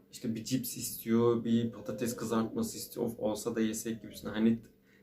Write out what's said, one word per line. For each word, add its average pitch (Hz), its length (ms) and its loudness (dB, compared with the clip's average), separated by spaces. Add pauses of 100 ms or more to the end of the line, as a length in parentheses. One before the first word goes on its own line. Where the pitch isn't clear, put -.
(120)
işte 110 220 -4
bir 110 100 -6
cips - 320 -2
istiyor, 113 680 2
bir 117 280 4
patates - 440 -4
kızartması 113 600 0
istiyor. - 300 -4
Of, - 140 -6
olsa 107 340 -2
da 117 60 0
yesek 113 420 -2
gibisinden. 101 320 -10
Hani 113 240 4 (440)